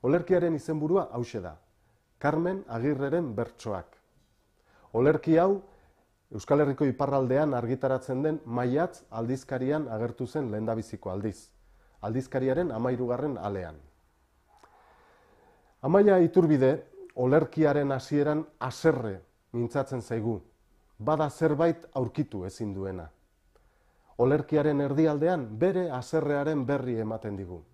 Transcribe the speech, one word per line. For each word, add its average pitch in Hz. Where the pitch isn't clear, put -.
Olerkiaren 170
izenburua 156
hauxe 117
da, 78
Carmen 170
Agirreren 139
bertsoak. 104
Olerki 151
hau 180
Euskal 143
Herriko 143
iparraldean 135
argitaratzen 131
den 156
Maiatz 123
aldizkarian 131
agertu 117
zen 143
lehendabiziko 110
aldiz, 98
aldizkariaren 131
hamairugarren 123
alean. 85
Amaia 190
Iturbide 151
olerkiaren 143
hasieran 147
haserre 113
mintzatzen 120
zaigu, 113
bada 147
zerbait 160
aurkitu 113
ezin 101
duena. 95
Olerkiaren 143
erdialdean 151
bere 180
haserrearen 143
berri 123
ematen 107
digu. 87